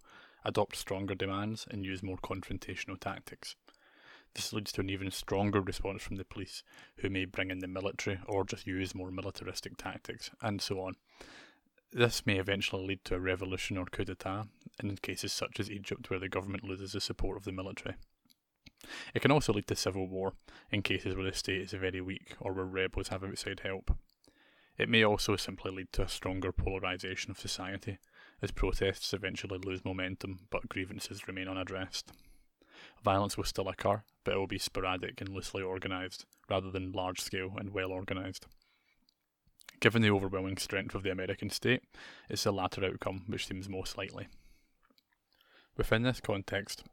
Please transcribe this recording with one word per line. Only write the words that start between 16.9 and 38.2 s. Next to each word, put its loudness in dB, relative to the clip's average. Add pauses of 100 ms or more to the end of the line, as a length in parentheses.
the -2
support 0
of -10
the -4
military. -6 (1160)
It 2
can 8
also 6
lead 0
to 2
civil 0
war, 0 (380)
in 2
cases 2
where 0
the -2
state 0
is -8
very 0
weak -8
or -2
where 0
rebels 0
have -4
outside -4
help. 2 (840)
It 4
may 10
also 6
simply -4
lead -8
to 4
a -2
stronger 0
polarisation 0
of -8
society, -4 (440)
as 0
protests 4
eventually -2
lose -2
momentum -4
but -4
grievances -6
remain -4
unaddressed. -4 (880)
Violence 4
will 0
still 0
occur, 2 (220)
but 2
it 4
will 2
be 0
sporadic -2
and -6
loosely -4
organised, -4 (240)
rather 2
than -2
large-scale -2
and -4
well-organised. -2 (1300)